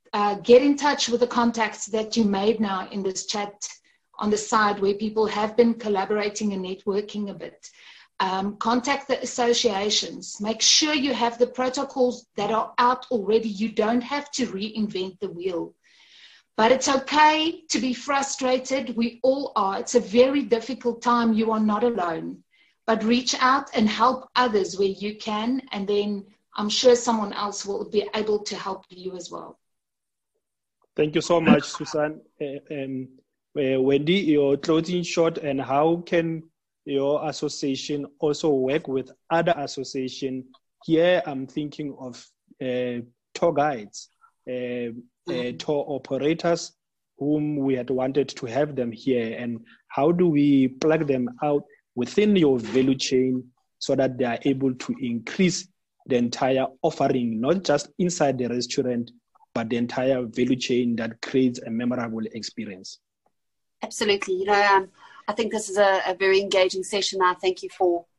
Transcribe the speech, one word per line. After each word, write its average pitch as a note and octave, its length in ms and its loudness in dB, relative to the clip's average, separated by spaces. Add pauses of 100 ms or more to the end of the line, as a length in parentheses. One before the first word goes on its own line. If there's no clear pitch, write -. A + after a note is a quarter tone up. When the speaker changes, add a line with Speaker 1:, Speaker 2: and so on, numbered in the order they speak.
(120)
Speaker 1:
Uh, G#3 240 0
get A#3+ 260 8
in C#4+ 140 4
touch C#4+ 340 0
with A#3 100 0
the A#3+ 80 4
contacts A#3 600 0
that A3 300 -2
you A3+ 60 4
made G3+ 360 2
now F#3+ 300 -2
in G3 140 -6
this F#3+ 220 -4
chat G3+ 420 -8 (500)
on G#3+ 120 -2
the G#3 80 2
side G#3 420 2
where G3 140 2
people G#3+ 320 0
have G#3+ 320 -2
been A#3 160 6
collaborating G#3 800 -2
and F#3+ 100 -6
networking G3+ 680 -6
a F#3+ 40 -12
bit. - 360 -16 (520)
Um, F#3+ 360 -2
contact B3+ 520 0
the B3 120 0
associations. G#3 1160 0
Make A3 220 -4
sure - 320 4
you C#4 200 0
have A#3 240 -2
the A#3+ 100 2
protocols B3+ 800 -2 (100)
that G#3 140 -2
are A3+ 260 -2
out B3 340 2
already. A3 380 2
You G#3 240 -4
don't A3+ 260 2
have C#4+ 320 -6
to B3 160 -2
reinvent F#3+ 720 -6
the F#3+ 100 -6
wheel. E3+ 440 -6 (840)
But A3+ 160 4
it's C4 160 2
okay D4+ 800 4
to C#4+ 120 -2
be B3+ 140 -2
frustrated. C4 1000 -2
We A#3 260 -2
all C4+ 360 2
are. G3 220 0
It's - 160 -8
a A#3+ 40 8
very B3 440 4
difficult A#3 580 -2
time. A#3+ 320 4
You A3 180 2
are A3 80 2
not G#3+ 240 2
alone. F3 540 -2 (500)
But G#3+ 160 0
reach A#3+ 380 2
out C4+ 320 2
and A3 160 4
help A#3 480 2
others G#3 420 0
where G3 80 4
you G3+ 300 -4
can, A3 540 -4
and G3 160 -6
then G3+ 360 -2 (320)
I'm G#3+ 140 -4
sure A#3+ 260 6
someone A3 380 -2
else G3+ 320 -8
will G3 240 -6
be G3+ 240 0
able G#3+ 300 -2
to G#3 120 -8
help F#3+ 340 -10
you F3+ 280 -12
as E3+ 140 -14
well. - 280 -16 (1400)
Speaker 2:
Thank D3+ 200 0
you D#3 60 2
so E3+ 200 2
much, D3+ 220 6
Susan. D3+ 580 -4 (180)
Uh, D3+ 60 -4 (260)
um, C3+ 360 -8 (500)
uh, C3 240 2
Wendy, C#3+ 320 2
your D3 440 4
closing E3 440 0
shot, E3 380 0
and C#3 200 -4
how D3+ 460 2
can E3 380 0 (420)
your C#3+ 420 0
association C#3+ 800 -6 (140)
also D3+ 300 0
work C3+ 380 0
with C3+ 220 -4 (220)
other E3+ 260 2
association? C3 880 -6 (400)
Here E3+ 400 4
I'm C3+ 220 -8
thinking D3 520 -8
of, B2+ 240 -14 (380)
uh, B2 400 -4 (320)
tour E3+ 200 2
guides, C#3 560 -2 (380)
uh, B2+ 60 -8
uh, B2 380 -6 (360)
Speaker 1:
Mm-hmm. B2 300 -6
Speaker 2:
tour D3 300 -2
operators, D#3 840 -2 (440)
whom D3+ 380 0
we C3+ 180 0
had B2 160 -4
wanted C3+ 400 0
to - 160 -10
have C#3 300 -2
them A#2+ 160 -2
here, A2+ 480 -2
and A#2+ 260 -8 (220)
how D3 240 2
do F3 160 2
we C#3+ 400 4
plug D#3 400 0
them B2+ 200 0 (140)
out D3 220 0 (320)
within G3+ 400 2
your C#3+ 240 4
value B2+ 340 2
chain B2+ 500 0 (360)
so - 160 -2
that C3 240 0
they B2+ 60 2
are A#2 180 -2
able C3+ 320 0
to - 260 -8
increase B2+ 680 -2 (380)
the B2+ 100 0
entire C3 520 0 (160)
offering, C3 580 0
not F3 220 0
just C#3+ 340 0
inside D#3+ 400 0
the B2 100 -2
restaurant, A#2+ 600 -2 (460)
but A2+ 140 -4
the A#2+ 80 -2
entire B2+ 460 0
value B2 340 0
chain A#2+ 400 0
that A2+ 240 -8
creates B2+ 440 0
a A2+ 60 -8
memorable A2+ 640 -4
experience? G2+ 640 -12 (840)
Speaker 3:
Absolutely. G3+ 540 -2
You F#3 100 -4
know, G3+ 180 4
um, G3 260 4 (380)
I G#3+ 60 -4
think A3 180 -2
this G#3+ 180 -6
is F#3+ 80 -2
a, G3 280 6
a F#3 80 -2
very F#3+ 260 4
engaging F#3+ 440 2
session. F#3+ 400 -4
I F#3 100 4
thank F#3 300 -4
you F#3+ 60 -12
for F3 360 0 (140)